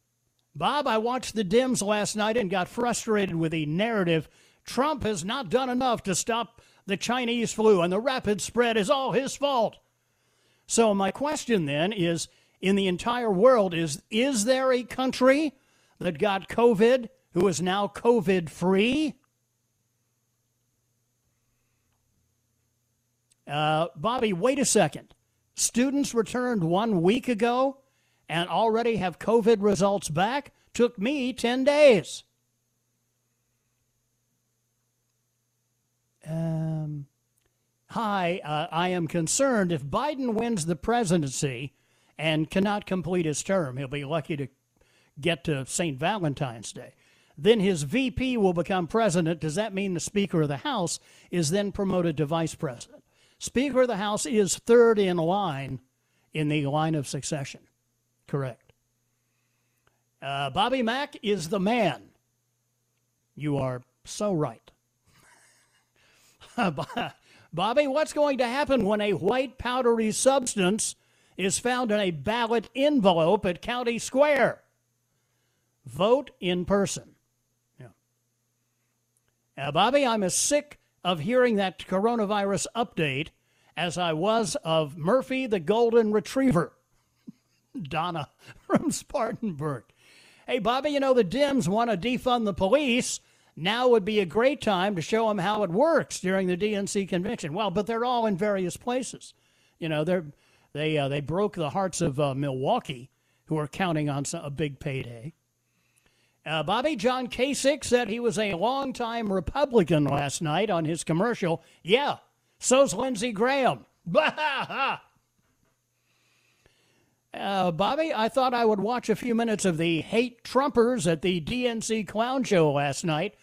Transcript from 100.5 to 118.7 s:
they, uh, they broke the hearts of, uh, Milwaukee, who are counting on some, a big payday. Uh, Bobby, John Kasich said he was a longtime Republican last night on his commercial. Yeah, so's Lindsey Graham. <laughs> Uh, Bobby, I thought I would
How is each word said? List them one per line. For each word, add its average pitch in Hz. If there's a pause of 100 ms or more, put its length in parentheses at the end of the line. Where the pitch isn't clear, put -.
they, 151
uh, 139
they 143
broke 175
the 151
hearts 190
of, 151
uh, 139
Milwaukee, 139 (360)
who 156
are 151
counting 156
on 143
some, 165
a 143
big 143
payday. 131 (1120)
Uh, 156
Bobby, 254
John 247
Kasich 269
said 240
he 226
was 220
a 202
longtime 233
Republican 190
last 143
night 175
on 165
his 160
commercial. 175 (220)
Yeah, 233 (420)
so's 262
Lindsey 240
Graham. 233 (240)
<laughs> 262 (2250)
Uh, 196
Bobby, 254
I 220
thought 254
I 233
would 214